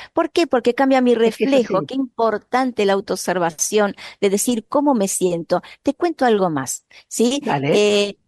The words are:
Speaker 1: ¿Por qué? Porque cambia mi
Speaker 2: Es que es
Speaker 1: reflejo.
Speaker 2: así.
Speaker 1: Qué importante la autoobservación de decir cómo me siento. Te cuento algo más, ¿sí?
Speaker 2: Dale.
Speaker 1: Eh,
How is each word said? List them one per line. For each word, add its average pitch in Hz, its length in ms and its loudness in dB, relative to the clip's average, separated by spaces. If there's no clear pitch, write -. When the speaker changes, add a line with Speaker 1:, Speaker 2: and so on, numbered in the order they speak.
Speaker 1:
¿Por 339 180 -2
qué? 339 160 2
Porque 240 280 0
cambia 269 260 2
mi 247 120 4
Speaker 2:
Es 226 40 0
que 220 80 -2
es 269 60 2
Speaker 1:
reflejo. 220 260 2
Speaker 2:
así. 190 100 -2
Speaker 1:
Qué 254 80 -8
importante 240 920 -2
la 196 80 2
autoobservación 185 1000 -2
de 202 100 2
decir 220 380 -2
cómo 285 260 2
me 202 140 0
siento. 175 540 -2
Te 277 120 -2
cuento 330 320 -2
algo 208 240 2
más, 135 360 -6
¿sí? 247 380 0
Speaker 2:
Dale. 143 280 -2
Speaker 1:
Eh, 202 440 0